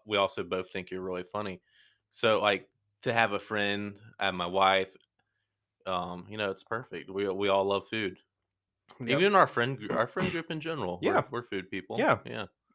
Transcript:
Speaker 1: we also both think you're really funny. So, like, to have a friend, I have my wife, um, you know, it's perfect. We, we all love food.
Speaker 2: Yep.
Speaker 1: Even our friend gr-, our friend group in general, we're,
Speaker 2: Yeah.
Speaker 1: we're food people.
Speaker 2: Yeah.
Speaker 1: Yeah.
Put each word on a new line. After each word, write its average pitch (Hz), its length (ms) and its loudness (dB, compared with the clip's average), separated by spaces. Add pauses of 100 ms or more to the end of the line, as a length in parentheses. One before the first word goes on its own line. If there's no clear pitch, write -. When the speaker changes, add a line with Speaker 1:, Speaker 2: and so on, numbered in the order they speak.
Speaker 1:
we 107 100 -2
also 98 280 0
both 92 280 -4
think 92 180 -8
you're 92 120 -8
really 90 220 -6
funny. 101 380 -8 (480)
So, 107 300 2
like, 101 300 0 (320)
to 127 100 -2
have 113 200 4
a 101 80 -2
friend, 101 580 -2 (200)
I 98 80 0
have 92 80 0
my 90 120 -2
wife, 95 420 4 (960)
um, 90 440 -4
you 107 80 -12
know, 101 120 0
it's - 140 -8
perfect. - 460 -8
We, 98 200 0
we 98 180 0
all 98 160 4
love 98 240 0
food. 107 320 -4 (800)
Speaker 2:
Yep. 131 220 2
Speaker 1:
Even 202 120 4
our 175 140 8
friend 127 300 0
gr-, 104 160 -6
our 120 140 2
friend 185 240 -2
group 165 180 -6
in 160 100 -6
general, 120 420 -4
we're, - 140 2
Speaker 2:
Yeah. - 140 2
Speaker 1:
we're 117 140 -4
food 95 260 -6
people. 110 380 -2
Speaker 2:
Yeah. 113 160 4
Speaker 1:
Yeah. 117 220 -8 (280)